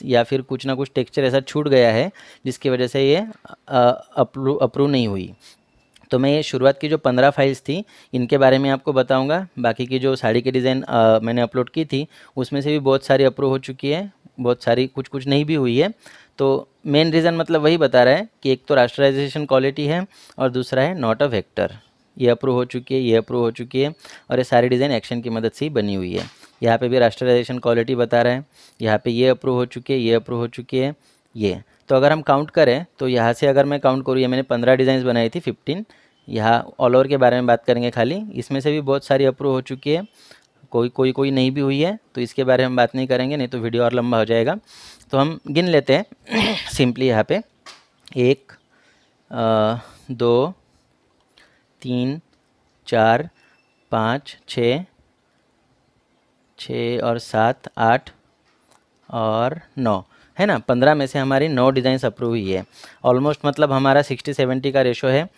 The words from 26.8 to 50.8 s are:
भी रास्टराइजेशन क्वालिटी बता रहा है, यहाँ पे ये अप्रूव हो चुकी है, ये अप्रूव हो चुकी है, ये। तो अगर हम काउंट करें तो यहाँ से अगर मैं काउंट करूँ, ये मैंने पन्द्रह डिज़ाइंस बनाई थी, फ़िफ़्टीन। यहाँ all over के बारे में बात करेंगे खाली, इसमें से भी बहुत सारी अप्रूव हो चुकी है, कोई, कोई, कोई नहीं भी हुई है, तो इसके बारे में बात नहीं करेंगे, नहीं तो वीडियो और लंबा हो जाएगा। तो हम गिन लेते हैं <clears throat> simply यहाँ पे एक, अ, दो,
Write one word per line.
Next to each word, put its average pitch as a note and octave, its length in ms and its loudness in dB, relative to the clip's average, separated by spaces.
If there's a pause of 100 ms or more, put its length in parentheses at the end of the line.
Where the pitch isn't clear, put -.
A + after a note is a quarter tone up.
भी B2+ 100 0
रास्टराइजेशन B2 600 0
क्वालिटी A#2+ 360 0
बता A#2+ 280 2
रहा A#2+ 100 2
है, C3+ 140 -6 (340)
यहाँ G#2+ 240 0
पे B2 60 -2
ये B2 180 2
अप्रूव B2+ 280 0
हो B2 80 0
चुकी B2 280 -8
है, C3+ 60 0
ये A2+ 160 0
अप्रूव A#2 240 -2
हो A#2+ 80 -4
चुकी B2 320 -8
है, C#3 160 -2 (420)
ये। G2+ 260 -2 (260)
तो C3+ 80 2
अगर C#3+ 160 4
हम D#3 100 -2
काउंट C#3+ 280 0
करें D3+ 360 2 (120)
तो C3 100 -4
यहाँ A#2 240 2
से D3 140 -2
अगर C#3 180 4
मैं C#3+ 160 -4
काउंट C3 260 0
करूँ, C3 120 0
ये C3 80 2
मैंने B2+ 160 -2
पन्द्रह B2+ 340 2
डिज़ाइंस C3 260 2
बनाई A#2+ 260 0
थी, F3 120 -8
फ़िफ़्टीन। D#3 440 -8 (440)
यहाँ A2+ 420 0 (100)
all B2 140 4
over C3+ 140 4
के C#3 80 0
बारे B2 200 4
में B2 100 -2
बात A#2 180 2
करेंगे A#2+ 260 2
खाली, C3+ 320 -2 (120)
इसमें C3+ 260 -6
से D3 120 -2
भी D3+ 80 -2
बहुत C#3 240 -2
सारी C3+ 200 2
अप्रूव C3+ 280 0
हो C3 80 -2
चुकी C3+ 300 -8
है, F3 160 -2 (640)
कोई, A#2+ 180 0
कोई, C3 240 0
कोई C#3 180 -2
नहीं C3 200 2
भी C#3+ 100 -4
हुई C#3 200 -2
है, G3 180 -2 (160)
तो B2+ 60 -8
इसके B2 240 -4
बारे B2+ 240 2
में B2+ 80 -4
बात A#2+ 180 2
नहीं C3 120 -4
करेंगे, C3 300 -2
नहीं B2+ 120 -4
तो B2 100 -8
वीडियो A#2 260 -2
और A#2 80 0
लंबा A#2+ 260 0
हो A2 60 2
जाएगा। A#2 340 0 (520)
तो C3+ 80 0
हम D3+ 280 0
गिन D#3+ 220 0
लेते C#3+ 280 2
हैं G3 80 -2 (520)
<clears throat> - 180 -12
simply B2 280 0
यहाँ A2+ 220 2
पे F#3+ 160 -2 (760)
एक, B2+ 360 0 (800)
अ, A2+ 480 0 (320)
दो, B2 440 0 (1300)